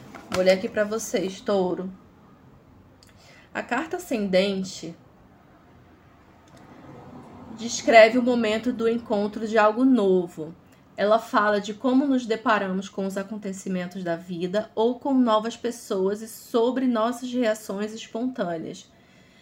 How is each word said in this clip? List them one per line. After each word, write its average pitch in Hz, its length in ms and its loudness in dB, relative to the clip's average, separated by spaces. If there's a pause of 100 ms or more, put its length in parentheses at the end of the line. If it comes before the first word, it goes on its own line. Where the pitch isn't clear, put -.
(320)
Vou 185 120 0
ler 185 80 6
aqui 190 160 0
pra 214 160 -2
vocês, 208 560 -4
Touro. 190 500 -2 (1600)
A 214 100 -6
carta 311 320 -4
ascendente 190 1000 -2 (2750)
descreve 226 600 6
o 247 40 4
momento 233 520 0
do 226 160 -2
encontro 220 580 -2
de 214 100 -2
algo 220 280 4
novo. 185 680 2 (440)
Ela 208 220 4
fala 208 420 2
de 208 140 -8
como 269 320 2
nos 254 180 0
deparamos 202 640 -2
com 196 160 -6
os 190 120 -6
acontecimentos 190 840 -8
da 170 120 -2
vida 180 580 -6
ou 240 240 0
com 277 160 -2
novas 226 420 2
pessoas 214 680 -4
e 220 40 -12
sobre 247 600 -2
nossas 247 440 -2
reações 220 640 -2
espontâneas. 220 1000 -8 (500)